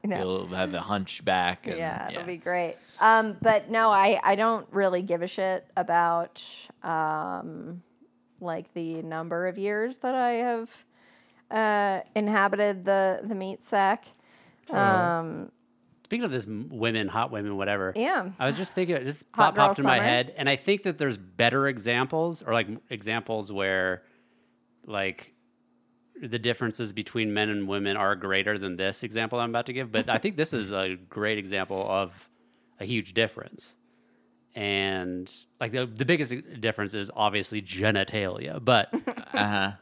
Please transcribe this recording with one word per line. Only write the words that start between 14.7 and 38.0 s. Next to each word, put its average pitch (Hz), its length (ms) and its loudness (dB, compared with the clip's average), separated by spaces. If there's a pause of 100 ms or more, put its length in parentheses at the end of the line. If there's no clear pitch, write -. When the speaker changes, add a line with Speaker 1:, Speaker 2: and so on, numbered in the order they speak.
Speaker 1:
Um, 175 680 2 (520)
Speaker 3:
Speaking 240 220 -4
of 165 60 -2
this 123 140 -2
m-, 107 240 -8
women, 110 380 0
hot 113 240 0
women, 104 240 -4
whatever. 98 400 0
Speaker 1:
Yeah. 226 420 0
Speaker 3:
I 127 80 -2
was 139 120 0
just 180 180 -6
thinking, 175 280 0
this 143 200 -8 (100)
Speaker 1:
Hot - 220 6
Speaker 3:
thought - 0 -
popped 147 220 6
Speaker 1:
girl 143 80 0
Speaker 3:
in - 20 6
my 127 100 6
Speaker 1:
summer. 110 120 2
Speaker 3:
head, 123 280 2
and 139 120 0
I 139 80 2
think 196 260 0
that 170 140 -2
there's 139 200 0
better 117 500 2
examples, 131 760 0
or, - 100 -4
like, 113 140 2
m-, 107 220 -10
examples 110 640 -4
where, 95 520 0 (840)
like, 98 460 -6 (880)
the 117 180 -6
differences 113 540 -2
between 110 400 -4
men 107 160 0
and 101 180 -4
women 101 300 -2
are 101 180 2
greater 95 420 -2
than 95 200 -6
this 95 260 -4
example 113 360 -4
I'm 117 100 -2
about 117 180 -2
to 131 60 -10
give, 123 180 -8
but 110 180 -2
I 113 100 2
think 214 180 -4
this 156 160 -2
is 107 180 -4
a 95 240 -2 (140)
great 107 280 -2
example 95 520 -4
of 95 400 -4 (500)
a 101 60 -8
huge 110 280 -4
difference. - 600 -4 (800)
And, 95 760 -2 (280)
like, 117 120 -2
the, 127 160 -2
the 117 180 -4
biggest 147 280 2 (280)
difference 104 320 0
is 101 220 -4
obviously 104 460 0
genitalia, 98 1040 -2